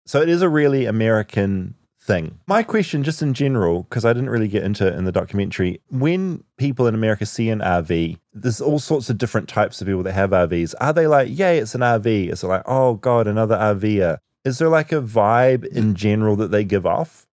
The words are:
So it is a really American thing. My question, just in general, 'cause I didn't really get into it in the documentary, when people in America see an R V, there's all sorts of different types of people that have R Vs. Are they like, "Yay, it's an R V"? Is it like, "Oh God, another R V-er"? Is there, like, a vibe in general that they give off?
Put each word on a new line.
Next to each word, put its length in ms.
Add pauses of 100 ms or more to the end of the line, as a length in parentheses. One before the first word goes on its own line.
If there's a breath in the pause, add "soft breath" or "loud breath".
So 160
it 60
is 140
a 80
really 360
American 920 (260)
thing. 440
My 160
question, 420
just 200
in 100
general, 560
'cause 160
I 80
didn't 160
really 180
get 160
into 220
it 80
in 120
the 60
documentary, 800
when 540 (140)
people 280
in 80
America 320
see 240
an 140
R 180
V, 380 (120)
there's 300
all 160
sorts 320
of 80
different 300
types 340
of 60
people 160
that 100
have 180
R 140
Vs. 300
Are 180
they 140
like, 280
"Yay, 220
it's 160
an 80
R 160
V"? 320
Is 140
it 40
like, 200
"Oh 280
God, 300
another 300
R 180
V-er"? 460 (240)
Is 160
there, 100
like, 220
a 100
vibe 640
in 300
general 400
that 160
they 120
give 220
off? 480